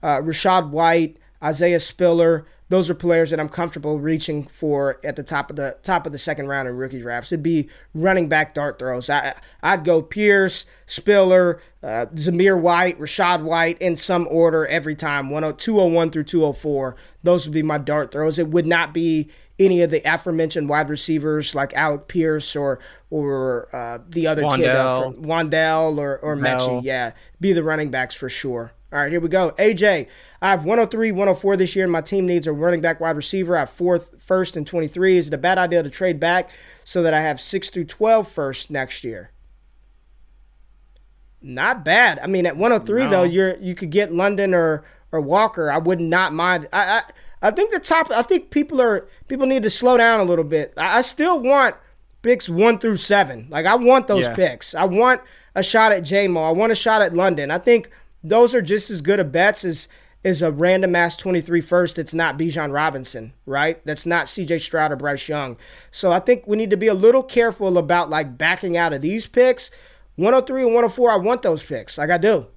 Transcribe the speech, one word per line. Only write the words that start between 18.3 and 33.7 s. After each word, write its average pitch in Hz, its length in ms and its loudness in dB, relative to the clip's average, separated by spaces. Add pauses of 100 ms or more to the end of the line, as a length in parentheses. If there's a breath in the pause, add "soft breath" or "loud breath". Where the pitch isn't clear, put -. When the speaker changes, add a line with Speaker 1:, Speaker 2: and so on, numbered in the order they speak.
Speaker 1:
It 165 100 0
would 165 180 0
not 165 280 0
be 165 340 -2 (300 soft breath)
any 185 240 4
of 160 80 2
the 151 100 0 (100)
aforementioned 160 600 -2
wide 147 180 0
receivers 151 680 -4
like 139 200 -4
Alec 147 340 -2
Pierce 156 480 -2
or, 139 220 -2 (320 loud breath)
or, 131 680 -4
uh, 120 220 -10 (100)
the 165 180 -4
other 151 300 0
kid, 131 140 2
uh, 131 320 2
Speaker 2:
Wandale. 131 120 -6
Speaker 1:
from 156 100 -18
Wandale 160 720 0
or, 139 220 -4
or 151 160 -4
Speaker 2:
Bell. 127 440 -2
Speaker 1:
Mechie. 123 40 -12
Yeah, 127 280 -4 (260 soft breath)
be 190 140 2
the 170 100 2
running 156 280 -2
backs 127 240 -4
for 131 160 -10
sure. 117 420 -8 (200)
All 147 60 -4
right, 143 120 -2
here 170 120 -2
we 170 60 -4
go. 180 300 0
A 214 140 2
J, 180 340 2 (360 loud breath)
I 190 80 2
have 160 160 0
one 220 120 2
oh 226 60 4
three, 226 280 -2
one 196 140 0
oh 190 80 4
four 196 220 0
this 185 180 0
year, 190 120 0
and 180 40 0
my 165 120 0
team 185 240 -2
needs 170 200 0
a 156 60 -2
running 160 300 0
back, 165 180 -2
wide 160 160 -2
receiver. 175 400 -2
I 156 40 2
have 135 100 -4